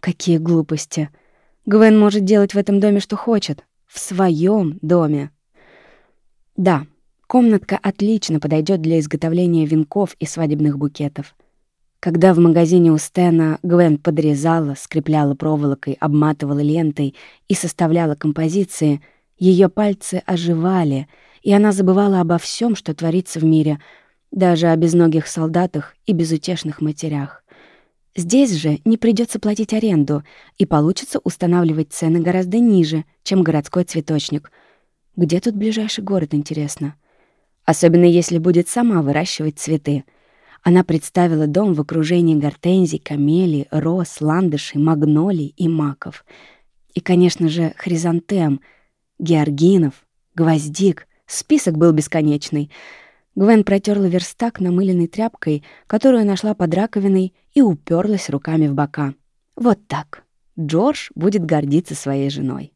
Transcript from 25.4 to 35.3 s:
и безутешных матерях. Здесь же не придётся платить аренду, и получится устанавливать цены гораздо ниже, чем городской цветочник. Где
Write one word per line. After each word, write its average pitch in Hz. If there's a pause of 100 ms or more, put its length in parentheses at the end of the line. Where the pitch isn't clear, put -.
и 214
безутешных 160
матерях. 151 (760)
Здесь 208
же 151
не 226
придётся 226
платить 208
аренду, 151 (340)
и 190
получится 156
устанавливать 170
цены 170
гораздо 180
ниже, 170 (200)
чем 190
городской 160
цветочник. 151 (640)
Где 175